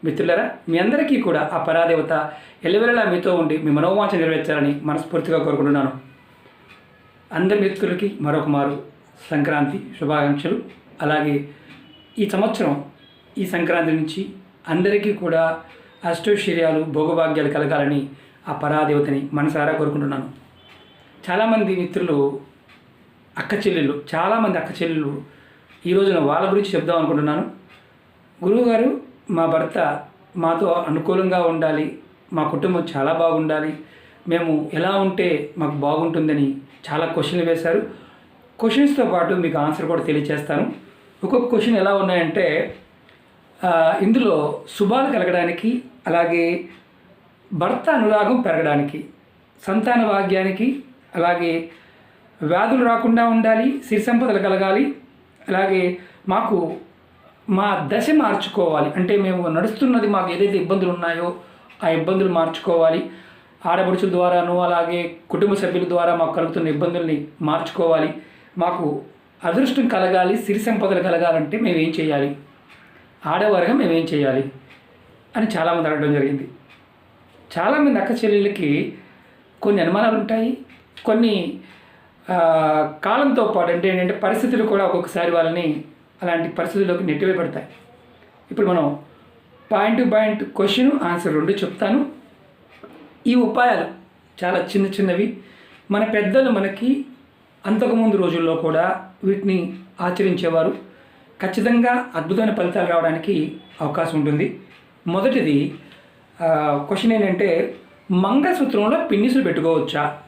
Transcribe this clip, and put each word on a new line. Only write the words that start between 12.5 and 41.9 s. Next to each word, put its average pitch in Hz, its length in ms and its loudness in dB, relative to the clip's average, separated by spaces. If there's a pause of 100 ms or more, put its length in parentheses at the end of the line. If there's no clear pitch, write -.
ఈ 196 80 -2
సంక్రాంతి 170 460 0
నుంచి 160 360 -4 (400)
అందరికీ 202 440 0
కూడా 165 480 0 (440)
అష్టైశ్వర్యాలు, 170 800 0
భోగభాగ్యాలు 156 680 0
కలగాలని 143 580 0 (420)
ఆ 156 40 -6
పరాదేవతని 147 800 0
మనసారా 147 400 0
కోరుకుంటున్నాను. 143 580 -4 (1000)
చాలామంది 208 460 2
మిత్రులు 165 760 -2 (880)
అక్క - 160 -4
చెల్లెళ్ళు, 160 480 0 (120)
చాలామంది 196 440 2
అక్క - 240 -6
చెల్లెళ్ళు 151 400 -4 (640)
ఈ 175 60 0
రోజున 190 260 4
వాళ్ళ 160 320 2
గురించి 202 200 2
చెప్దాం 165 280 0
అనుకుంటున్నాను. 151 520 0 (960)
"గురువుగారు, 240 560 2 (300)
మా 165 160 2
భర్త 160 540 -2 (360)
మాతో 165 300 0
అనుకూలంగా 175 760 0
ఉండాలి, 156 560 0 (340)
మా 165 100 -2
కుటుంబం 180 440 -2 (100)
చాలా 139 160 0
బాగుండాలి, 156 600 0 (540)
మేము 165 460 0
ఎలా 175 160 0
ఉంటే 185 680 0
మాకు 147 140 -2
బాగుంటుందని" 151 840 0 (360)
చాలా 160 140 0
క్వశ్చన్లు 170 380 -2
వేశారు. 165 460 0 (680)
క్వశ్చన్స్తో 277 440 2
పాటు 180 300 0
మీకు 165 240 0
ఆన్సర్ 156 280 -2
కూడా 160 160 -2
తెలియచేస్తాను. 147 720 -2 (520)
ఒక్కొక్క 240 320 0
క్వశ్చన్ 220 200 2
ఎలా 196 180 2